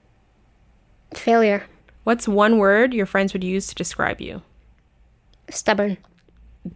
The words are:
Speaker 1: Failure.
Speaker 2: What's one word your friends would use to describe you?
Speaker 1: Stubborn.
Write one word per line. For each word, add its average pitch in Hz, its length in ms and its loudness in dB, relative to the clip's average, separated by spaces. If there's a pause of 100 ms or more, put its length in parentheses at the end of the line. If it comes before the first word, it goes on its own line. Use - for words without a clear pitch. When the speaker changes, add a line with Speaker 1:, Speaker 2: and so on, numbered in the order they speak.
(1160)
Speaker 1:
Failure. 220 500 2 (400)
Speaker 2:
What's 233 240 -2
one 214 300 4
word 214 360 4
your 202 120 -2
friends 196 260 -2
would 190 120 -6
use 190 240 -4
to - 60 -14
describe - 460 -6
you? - 220 -12 (1080)
Speaker 1:
Stubborn. 208 480 -2 (760)